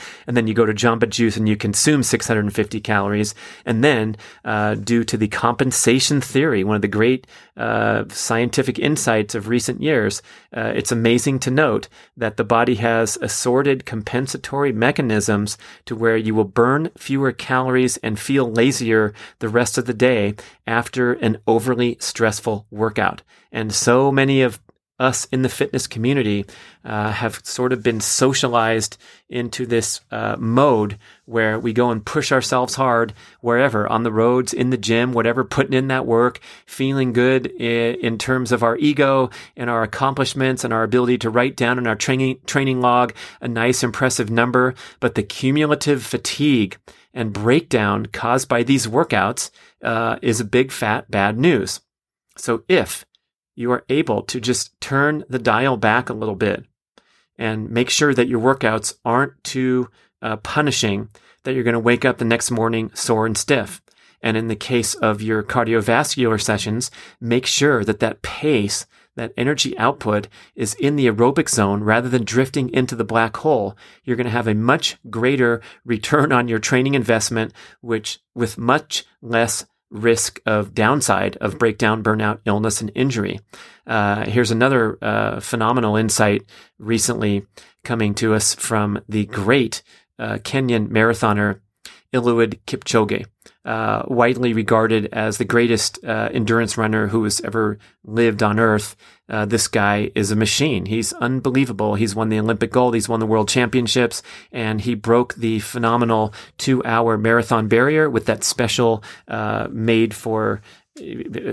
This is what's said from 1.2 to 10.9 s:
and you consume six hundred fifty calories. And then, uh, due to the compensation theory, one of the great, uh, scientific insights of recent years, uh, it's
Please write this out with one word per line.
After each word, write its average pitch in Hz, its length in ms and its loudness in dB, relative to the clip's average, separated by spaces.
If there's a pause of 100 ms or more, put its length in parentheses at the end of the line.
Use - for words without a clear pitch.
and 107 120 0
you 104 80 2
consume 131 460 2
six - 240 -2
hundred 104 260 0
fifty 107 260 -4
calories. 104 540 0 (320)
And 113 180 0
then, 110 320 2 (300)
uh, 107 300 0
due 117 280 0
to 110 140 -4
the 107 100 2
compensation 127 920 2
theory, 135 420 0
one 107 120 0
of 101 80 0
the 104 40 0
great, 113 380 2 (320)
uh, 110 520 0
scientific 120 680 -2
insights 113 560 0
of 107 140 -8
recent 120 340 -2
years, 127 400 0 (340)
uh, 113 200 -4
it's - 160 -2